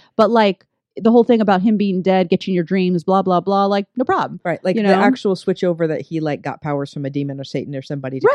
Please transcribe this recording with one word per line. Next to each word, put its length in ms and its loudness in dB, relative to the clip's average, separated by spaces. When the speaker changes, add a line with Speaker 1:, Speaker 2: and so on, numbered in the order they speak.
Speaker 1:
But, 140 4
like, 340 2
the 100 4
whole 120 6
thing 180 4
about 200 2
him 160 2
being 240 0
dead, 280 2
get 160 0
you 60 -4
in 40 0
your 80 0
dreams, 420 0
blah, 160 2
blah, 180 2
blah, 260 0
like, 300 -2
no 80 -2
problem. 400 -4
Speaker 2:
Right. 200 -6
Like, 120 0
Speaker 1:
You 80 -2
Speaker 2:
the 60 4
Speaker 1:
know? 120 4
Speaker 2:
actual 340 0
switch 280 -4
over 240 0
that 140 -4
he, 180 -8
like, 220 -4
got 200 -10
powers 320 -6
from 120 -8
a 40 -6
demon 300 -6
or 60 -12
Satan 300 -8
or 60 -8
somebody 380 -8
to 160 2